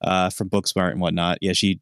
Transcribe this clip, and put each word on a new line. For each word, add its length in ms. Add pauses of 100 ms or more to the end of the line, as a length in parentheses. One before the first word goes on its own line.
uh, 280
from 200
Booksmart 420
and 80
whatnot. 400
Yeah, 120
she 300